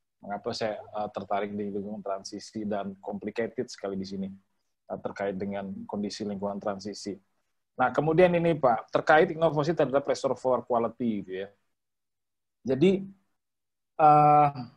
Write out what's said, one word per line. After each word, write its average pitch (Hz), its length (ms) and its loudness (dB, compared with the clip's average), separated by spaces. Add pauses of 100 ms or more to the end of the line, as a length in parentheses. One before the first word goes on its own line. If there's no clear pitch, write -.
(220)
mengapa 101 360 -8
saya, 107 240 -4
eh, 104 320 -8
tertarik 101 400 -4
di 104 160 -6
lingkungan 101 320 -8
transisi 101 640 -8
dan 98 320 -6
complicated 107 720 -6
sekali 196 240 -8
di 190 120 -6
sini, 196 220 -8 (640)
eh, - 120 -8
terkait 98 360 -6
dengan 98 320 -6 (160)
kondisi 104 400 -6
lingkungan 101 320 -6
transisi. 98 560 -8 (640)
Nah, 127 160 2
kemudian 160 400 4
ini, 170 240 2
Pak, 120 320 2
terkait 156 440 4
inovasi 156 440 0
terhadap 139 280 2
reservoir 127 600 0
quality 117 440 -2 (120)
gitu 90 100 -12 (140)
ya. 98 40 -12 (1160)
Jadi, 139 400 2 (960)
eh, 147 500 8 (260)